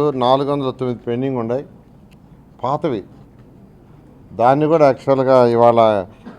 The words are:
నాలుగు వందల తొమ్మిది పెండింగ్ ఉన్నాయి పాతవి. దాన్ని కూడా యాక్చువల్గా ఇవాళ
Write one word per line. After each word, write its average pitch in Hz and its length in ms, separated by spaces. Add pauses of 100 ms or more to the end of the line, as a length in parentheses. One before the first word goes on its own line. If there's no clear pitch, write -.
(240)
నాలుగు 135 280
వందల 139 180
తొమ్మిది 123 360
పెండింగ్ 127 360
ఉన్నాయి 120 220 (1000)
పాతవి. 131 400 (1400)
దాన్ని 139 260
కూడా 151 200
యాక్చువల్గా 131 600
ఇవాళ 117 600 (320)